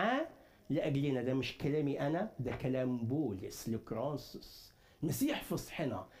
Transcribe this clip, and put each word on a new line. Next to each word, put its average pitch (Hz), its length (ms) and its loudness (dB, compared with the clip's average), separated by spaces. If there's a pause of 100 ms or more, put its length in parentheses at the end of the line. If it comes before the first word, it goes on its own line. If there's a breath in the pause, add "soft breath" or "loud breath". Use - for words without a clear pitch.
(720 loud breath)
لأجلنا. 139 520 2
ده 127 120 2
مش 127 240 0
كلامي 139 420 2
أنا، 165 380 0
ده 120 180 -2
كلام 127 400 2
بولس 117 720 -2
لكرونسوس. - 1040 -4 (300 soft breath)
مسيح 220 400 2
فصحنا - 640 -4 (140)